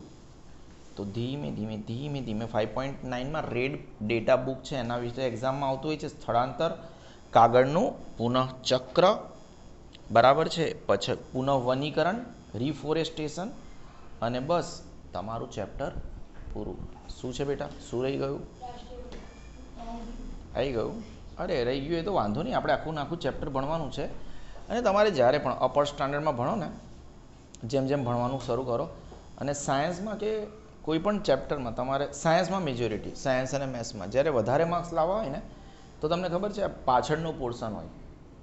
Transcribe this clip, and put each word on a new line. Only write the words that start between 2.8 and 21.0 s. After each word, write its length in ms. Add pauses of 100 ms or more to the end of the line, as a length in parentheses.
નાઇનમાં 460
રેડ 300 (220)
ડેટા 340
બુક 220
છે, 180
એના 220
વિશે 240
એક્ઝામમાં 480
આવતું 160
હોય 120
છે. 100
સ્થળાંતર, 840 (420)
કાગળનું 840
પુનઃચક્ર, 1120 (840)
બરાબર 360
છે, 380
પછી 280
પુનઃવનીકરણ, 1000 (400)
રિફોરેસ્ટેશન 920 (720)
અને 180
બસ 420 (320)
તમારું 380
ચેપ્ટર 400 (600)
પૂરું. 240 (440)
શું 120
છે 100
બેટા, 260 (200)
શું 140
રહી 140
ગયું? 380 (2000)
આવી 160
ગયું? 440 (220)